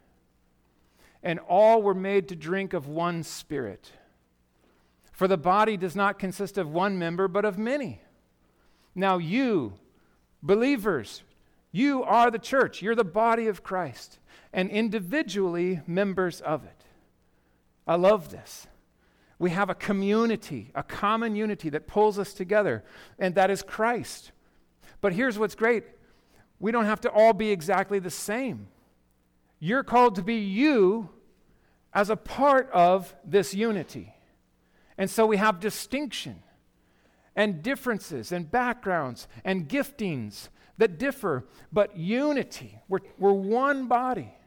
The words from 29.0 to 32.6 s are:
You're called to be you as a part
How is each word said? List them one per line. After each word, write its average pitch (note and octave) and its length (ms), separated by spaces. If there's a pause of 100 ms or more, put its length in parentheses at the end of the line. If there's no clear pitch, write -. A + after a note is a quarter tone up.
You're A3+ 240
called A#3+ 320
to F#3+ 60
be A3 140
you G#3+ 760 (840)
as G3 200
a G#3+ 40
part C4 560